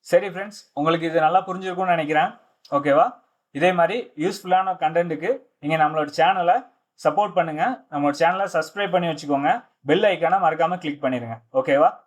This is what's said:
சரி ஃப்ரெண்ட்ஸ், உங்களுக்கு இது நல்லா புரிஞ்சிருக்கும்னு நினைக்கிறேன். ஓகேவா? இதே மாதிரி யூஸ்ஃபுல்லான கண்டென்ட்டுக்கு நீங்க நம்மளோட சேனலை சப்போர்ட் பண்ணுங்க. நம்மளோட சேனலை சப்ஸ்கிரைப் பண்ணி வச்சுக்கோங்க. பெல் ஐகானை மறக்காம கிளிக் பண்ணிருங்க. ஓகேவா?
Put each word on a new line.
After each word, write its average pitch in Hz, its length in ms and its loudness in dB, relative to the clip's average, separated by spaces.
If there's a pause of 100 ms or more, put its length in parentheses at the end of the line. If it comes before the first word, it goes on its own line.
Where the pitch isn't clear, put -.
(100)
சரி 190 220 4
ஃப்ரெண்ட்ஸ், 196 280 -12 (180)
உங்களுக்கு 160 300 0
இது 160 160 0
நல்லா 180 220 4
புரிஞ்சிருக்கும்னு 185 500 -2
நினைக்கிறேன். 156 340 0 (460)
ஓகேவா? 143 280 4 (520)
இதே 165 120 2 (100)
மாதிரி 170 180 2 (260)
யூஸ்ஃபுல்லான 185 500 0 (100)
கண்டென்ட்டுக்கு 165 460 -2 (320)
நீங்க 147 200 -2
நம்மளோட 151 280 0 (100)
சேனலை 175 360 2 (480)
சப்போர்ட் 180 340 0
பண்ணுங்க. 160 260 -2 (280)
நம்மளோட 143 300 -2
சேனலை 185 340 2
சப்ஸ்கிரைப் 175 400 -2
பண்ணி 175 160 0
வச்சுக்கோங்க. 143 400 -2 (380)
பெல் 196 200 2
ஐகானை 170 360 0
மறக்காம 165 380 0
கிளிக் 147 220 -6
பண்ணிருங்க. 117 320 -4 (220)
ஓகேவா? 147 300 4 (180)